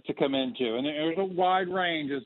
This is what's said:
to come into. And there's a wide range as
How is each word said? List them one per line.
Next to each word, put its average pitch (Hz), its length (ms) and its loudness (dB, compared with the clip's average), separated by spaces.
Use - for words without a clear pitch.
to - 80 -4
come 139 200 2
into. 123 420 0
And 131 100 -2
there's 156 320 -2
a 196 60 2
wide 185 440 2
range 170 440 0
as 135 140 -4